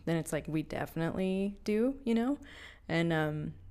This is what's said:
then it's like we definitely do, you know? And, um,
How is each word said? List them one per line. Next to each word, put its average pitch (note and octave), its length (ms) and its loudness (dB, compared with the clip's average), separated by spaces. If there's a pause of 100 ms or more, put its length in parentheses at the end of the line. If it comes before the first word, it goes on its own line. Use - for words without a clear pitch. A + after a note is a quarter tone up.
then E3 100 2
it's D#3+ 160 -2
like D3+ 160 0
we D#3 160 0
definitely F#3+ 1000 0
do, A3+ 320 2 (100)
you A#3 80 4
know? A#3+ 240 2 (500)
And, E3 240 4
um, D#3 420 0 (180)